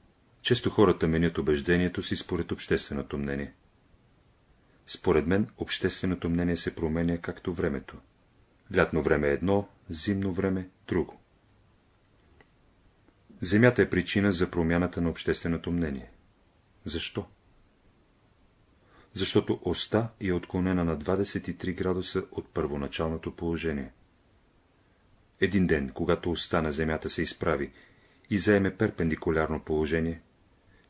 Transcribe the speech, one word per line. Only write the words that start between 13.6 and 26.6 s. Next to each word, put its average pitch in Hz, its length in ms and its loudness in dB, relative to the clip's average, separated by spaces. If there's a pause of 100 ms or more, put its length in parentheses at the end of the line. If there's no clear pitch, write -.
е - 80 2
причина 98 420 2
за 87 180 0
промяната 85 500 0
на 85 100 2
общественото 82 600 -4
мнение. 78 400 -4 (760)
Защо? - 420 -8 (1900)
Защото 101 480 0
оста 107 460 0 (120)
е 95 120 0
отклонена 90 520 0
на 82 120 0
двадесет 95 520 -2
и 87 100 -8
три 90 140 -4
градуса 90 580 -2
от - 180 -8
първоначалното 78 880 -4
положение. 80 560 -4 (1500)
Един 95 260 4
ден, 73 280 2
когато 85 360 0
оста 82 320 0